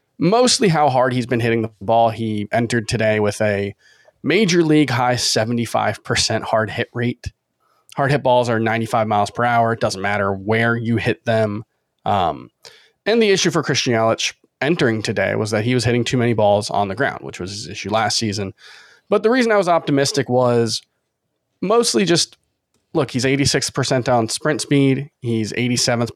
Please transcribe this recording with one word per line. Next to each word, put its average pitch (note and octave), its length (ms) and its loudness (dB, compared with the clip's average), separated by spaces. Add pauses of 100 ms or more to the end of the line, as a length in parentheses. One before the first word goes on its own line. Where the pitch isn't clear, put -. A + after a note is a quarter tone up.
(180)
mostly A3+ 500 2
how D3+ 200 4
hard B2+ 240 2
he's B2 140 -2
been A#2+ 140 -2
hitting A#2 200 0
the A2 100 -4 (120)
ball. A2+ 260 4
He G#2+ 440 -4
entered A#2 360 -2
today A2 320 0
with G#2 220 0
a G2+ 320 -2 (480)
major E3+ 400 2
league D3+ 260 4
high B2+ 280 0
seventy-five A2+ 880 -2
percent - 400 -2
hard A2 260 0
hit A#2+ 240 -6
rate. A#2+ 380 -6 (640)
Hard C#3 160 0
hit C#3 100 0
balls B2 260 2
are A2+ 120 0
ninety-five A2+ 480 0
miles G#2 240 0
per A#2+ 120 -2
hour. A#2 280 2
It A2 80 -4
doesn't G2+ 200 -2
matter G2+ 320 -2
where A2 440 0
you A#2 200 -2
hit G#2+ 280 -2
them. A2 400 0 (400)
Um, E2 460 -2 (540)
and A3+ 160 2
the G#3+ 100 4
issue F#3 200 2
for D3 140 0
Christian B2+ 300 0
Yelich A2+ 380 0 (280)
entering C3 420 0
today G2+ 320 -2
was A2 160 -2
that G#2+ 140 0
he B2+ 100 0
was A#2+ 100 0
hitting A#2+ 200 0
too C3 120 -2
many A#2+ 160 2
balls G#2 380 2
on G2+ 160 0
the G2 80 -6
ground, A2 300 -4
which - 160 -12
was F#2 100 -8
his G#2 160 -12
issue - 240 -10
last G#2+ 260 0
season. G2+ 380 -4 (540)
But G3+ 160 0
the A3 60 2
reason A#3+ 200 2
I G#3+ 60 2
was F#3 120 2
optimistic C#3+ 600 0
was A#2+ 540 0 (800)
mostly A3+ 440 2
just, E3+ 340 0 (560)
look, C#3+ 160 0
he's B2 160 -2
eighty-sixth C3+ 460 0
percentile B2+ 480 0
in A2 80 -2
sprint - 320 -4
speed. C#3 500 0 (100)
He's A2+ 360 -4
eighty-seventh A#2+ 600 -2